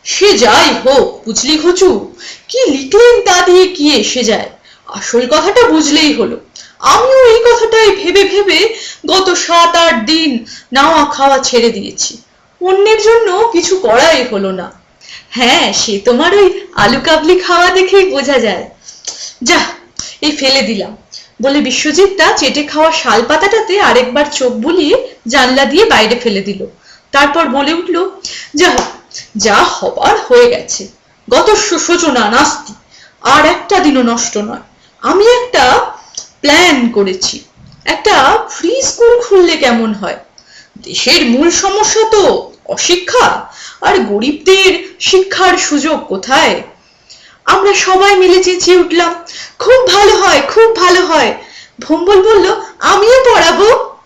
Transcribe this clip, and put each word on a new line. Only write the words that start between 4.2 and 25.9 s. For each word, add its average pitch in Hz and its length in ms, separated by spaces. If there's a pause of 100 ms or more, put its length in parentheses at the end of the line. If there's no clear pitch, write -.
যায়? 208 260 (380)
আসল 240 400
কথাটা 330 400
বুঝলেই 302 460
হলো। - 260 (400)
আমিও 508 460
এই 466 180
কথাটাই 453 480
ভেবে 381 320
ভেবে 392 520 (320)
গত 370 220
সাত 339 460
আট 320 300
দিন 302 400 (280)
নাওয়া 294 320
খাওয়া 269 340
ছেড়ে 233 300
দিয়েছি। - 480 (440)
অন্যের 403 400
জন্য 440 500
কিছু 349 280
করাই 262 520
হলো 196 200
না। 180 200 (580)
হ্যাঁ, 247 440
সে 202 260
তোমার 269 340
ওই 403 420
আলু 233 280
কাবলি 320 360
খাওয়া 349 300
দেখেই 370 400
বোঝা 262 300
যায়। 196 300 (760)
যা, 311 160 (600)
এই 294 100
ফেলে 269 300
দিলাম, 208 360 (440)
বলে 277 180
বিশ্বজিৎ 302 580
দা 349 200
চেটে 285 260
খাওয়া 311 280
শাল 240 360
পাতাটাতে 392 520
আরেকবার 254 540
চোখ 247 200
বুলিয়ে 330 540 (200)
জানলা 262 380
দিয়ে 339 200
বাইরে 226 300